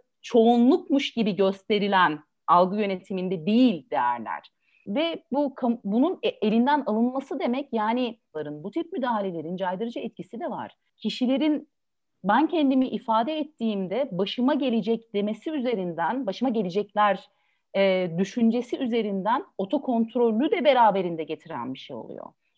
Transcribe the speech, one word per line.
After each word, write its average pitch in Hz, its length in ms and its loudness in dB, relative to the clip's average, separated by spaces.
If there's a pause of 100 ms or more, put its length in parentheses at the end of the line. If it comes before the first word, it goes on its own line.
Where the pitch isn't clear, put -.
(220)
çoğunlukmuş 247 880 4
gibi 208 240 0
gösterilen 190 840 2 (260)
algı 180 300 4
yönetiminde 185 720 -4
değil 214 440 2
değerler. 120 600 -2 (340)
Ve 311 460 -4
bu 285 220 0
kam-, 233 300 -2
bunun 247 380 0
e-, 208 60 0
elinden 240 580 2
alınması 247 520 -2
demek, 285 340 -2
yani 226 480 -2 (140)
bu 151 360 -8
tip 339 220 -6
müdahalelerin 190 640 -4
caydırıcı 190 440 -6
etkisi 226 400 -12
de 330 100 -6
var. 135 260 -10 (200)
Kişilerin 262 720 0 (560)
"ben 226 240 4
kendimi 269 400 2
ifade 226 500 -2
ettiğimde 220 720 -4
başıma 240 420 0
gelecek" 226 600 -2
demesi 214 360 -4
üzerinden, 214 760 -2
"başıma 233 240 -2
gelecekler", 202 800 0 (460)
e, 185 420 2
düşüncesi 226 600 0
üzerinden 226 680 -2 (140)
otokontrolü 233 920 0
de 359 140 0
beraberinde 196 600 4
getiren 147 500 -6
bir - 40 -16
şey - 180 -14
oluyor. - 300 -14 (320)